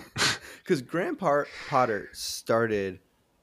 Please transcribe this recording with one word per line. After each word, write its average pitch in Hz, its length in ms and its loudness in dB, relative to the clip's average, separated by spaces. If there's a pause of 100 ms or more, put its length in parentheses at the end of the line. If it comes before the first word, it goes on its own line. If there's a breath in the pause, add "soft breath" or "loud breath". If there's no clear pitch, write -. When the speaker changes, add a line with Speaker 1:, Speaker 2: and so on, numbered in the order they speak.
Speaker 1:
<laughs> - 580 -4
Speaker 2:
'Cause 151 160 2
Graham 170 360 -4
Par-, 147 300 2 (200)
Potter 117 460 2
started 107 840 0 (440)